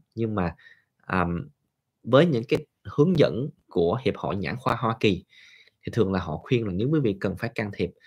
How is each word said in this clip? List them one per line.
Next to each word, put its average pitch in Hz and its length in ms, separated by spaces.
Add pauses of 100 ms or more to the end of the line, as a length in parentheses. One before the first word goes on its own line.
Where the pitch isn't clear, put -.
(160)
nhưng 113 200
mà, 90 200 (520)
um, 87 400 (560)
với 131 220
những 127 220
cái - 180 (180)
hướng 156 360
dẫn 104 300 (180)
của 90 360
Hiệp - 140
hội 73 180
Nhãn 90 200
khoa 127 200
Hoa 113 240
Kỳ 95 260 (560)
thì - 100
thường 95 220
là 92 60
họ 80 180
khuyên 113 300
là 90 60
nếu 110 180
quý 160 80
vị 104 200
cần 95 180
phải 120 180
can 107 180
thiệp, - 180 (160)